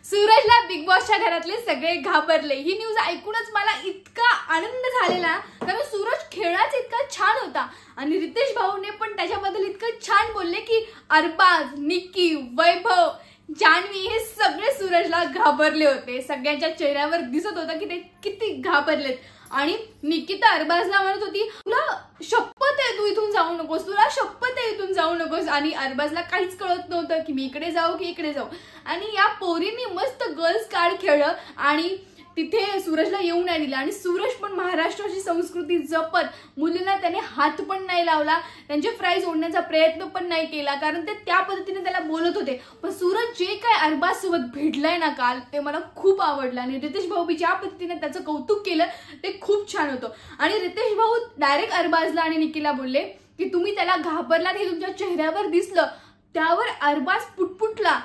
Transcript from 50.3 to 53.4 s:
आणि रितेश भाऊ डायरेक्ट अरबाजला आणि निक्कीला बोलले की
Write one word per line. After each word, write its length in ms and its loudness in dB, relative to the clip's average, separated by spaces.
आणि 220 2
रितेश 360 -2
भाऊ 180 4
डायरेक्ट 340 2
अरबाजला 480 2
आणि 160 0
निक्कीला 360 0
बोलले 300 0
की 140 -2